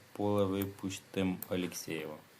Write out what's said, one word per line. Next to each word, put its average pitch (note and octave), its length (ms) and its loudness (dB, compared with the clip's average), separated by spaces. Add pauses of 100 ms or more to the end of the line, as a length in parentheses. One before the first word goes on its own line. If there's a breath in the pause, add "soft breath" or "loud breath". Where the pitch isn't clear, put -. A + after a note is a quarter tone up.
(120)
поле G#2 340 4
випустимо F#2+ 920 0 (120)
Алєксєєва. E2 680 -4 (240)